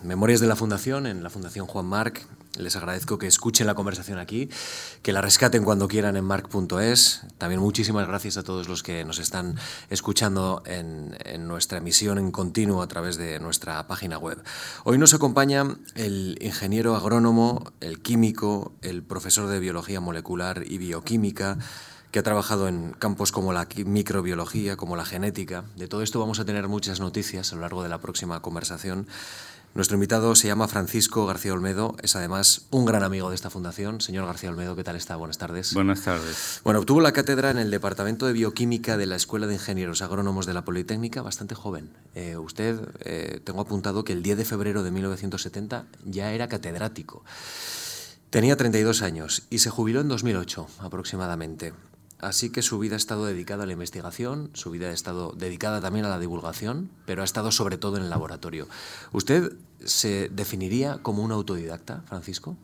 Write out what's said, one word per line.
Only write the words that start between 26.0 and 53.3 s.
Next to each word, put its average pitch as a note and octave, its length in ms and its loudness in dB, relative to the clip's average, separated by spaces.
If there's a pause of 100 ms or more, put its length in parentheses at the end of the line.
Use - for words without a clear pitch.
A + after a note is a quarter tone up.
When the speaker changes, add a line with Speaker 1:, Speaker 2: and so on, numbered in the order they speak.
Speaker 1:
esto A2 200 0
vamos A2 180 0
a G#2+ 60 -2
tener G2+ 240 0
muchas G2+ 320 -2
noticias F#2 500 -2
a - 40 -10
lo E2+ 60 -6
largo F2+ 220 -4
de F2 60 -4
la E2+ 100 -4
próxima E2+ 420 -6
conversación. F2 680 -6 (680)
Nuestro F#2+ 200 4
invitado A2 380 4
se G#2+ 140 8
llama G#2 220 2
Francisco G#2+ 580 2
García F#2+ 240 -2
Olmedo, F#2+ 500 0
es G#2 140 2
además F#2 560 2
un C3 140 6
gran A2 180 6
amigo F#2+ 260 0
de F#2 60 -4
esta F2+ 140 -6
fundación. G2+ 500 -6
Señor F#2+ 260 -2
García F2+ 240 -6
Olmedo, F2 280 -4
¿qué F#2 80 -6
tal F2 100 -6
está? E2+ 220 -8
Buenas D#2+ 200 -8
tardes. F2 360 -4
Speaker 2:
Buenas G2 280 2
tardes. E2 600 -2
Speaker 1:
Bueno, G#2+ 160 6
obtuvo C#3 220 6
la D3+ 100 8
cátedra C3+ 400 4
en B2+ 60 2
el A2 140 2
Departamento G2+ 540 0
de B2+ 60 4
Bioquímica A#2 640 2
de G2+ 100 2
la F#2 120 -2
Escuela G#2+ 280 0
de G#2 100 0
Ingenieros F#2 460 -2
Agrónomos F#2+ 440 0
de F2+ 80 -2
la F2 100 -4
Politécnica A2 580 -2
bastante G#2 340 -8
joven. D#2+ 340 -8 (260)
Eh, E2+ 220 -8
usted, G#2+ 420 -2 (220)
eh, D#2+ 420 -6
tengo F#2+ 160 -6
apuntado G#2 460 -2
que G2 80 -2
el F2 100 -2
diez G2+ 140 2
de A2 80 0
febrero G2+ 360 -2
de F#2 100 -2
mil F#2+ 120 0
novecientos F#2+ 380 -4
setenta G#2 440 -6 (200)
ya G2 260 -4
era A2+ 160 -2
catedrático. G2 800 -6 (1040)
Tenía B2 260 6
treinta A#2 240 4
y G#2+ 40 6
dos A2+ 180 4
años D#2+ 480 -2
y A2+ 100 -2
se A2+ 100 6
jubiló A2+ 300 0
en D3 80 0
dos A#2+ 160 0
mil A2+ 140 2
ocho E2+ 300 -6 (120)
aproximadamente. F2 960 -6 (460)
Así G2 300 -2
que A#2 140 -2
su A2 160 0
vida G#2+ 160 -2
ha - 20 -4
estado G#2+ 300 -2
dedicada G2 340 -4